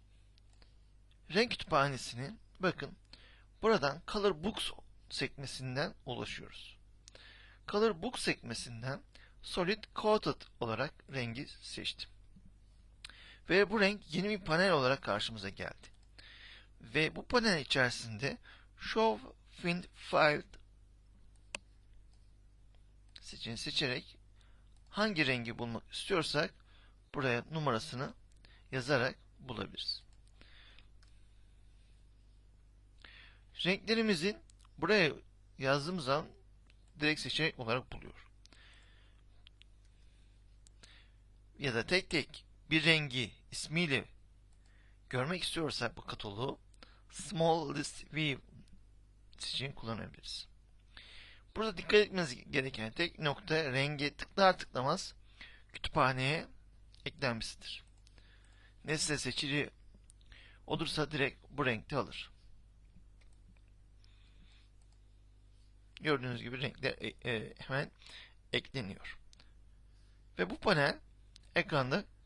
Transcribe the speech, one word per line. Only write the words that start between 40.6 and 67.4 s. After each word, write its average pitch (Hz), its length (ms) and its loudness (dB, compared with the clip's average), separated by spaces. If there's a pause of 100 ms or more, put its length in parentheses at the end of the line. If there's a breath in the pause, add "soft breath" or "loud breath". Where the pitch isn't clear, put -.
Ya 131 160 0
da 113 100 2
tek 185 240 2
tek - 360 -2 (240)
bir 156 160 2
rengi 139 460 2 (200)
ismiyle 147 540 0 (1040 soft breath)
görmek 143 340 -2
istiyorsak 131 540 -2
bu - 80 -14
kataloğu 113 540 -6 (520 loud breath)
Small 165 640 2
List - 380 -8
View 147 300 -2 (960)
seçeneğini - 360 -6
kullanabiliriz. - 720 -8 (1080 loud breath)
Burada 208 220 -2
dikkat - 160 -2
etmeniz 190 580 4
gereken 131 400 -2
tek - 280 -2
nokta 156 540 0
renge 143 400 0
tıklar 185 440 6
tıklamaz 135 560 -2 (600 loud breath)
kütüphaneye 131 760 2 (580)
eklenmesidir. - 800 -4 (1040 soft breath)
Nesne 151 320 0
seçili 139 520 -2 (1000 loud breath)
olursa 151 440 0
direkt 139 380 0
bu 135 160 -2
renkte 123 320 0
alır. - 340 -4 (3750 soft breath)
Gördüğünüz 127 400 0
gibi 120 200 -8
renkler, 135 400 -4
e, - 300 -6
e, 113 280 -4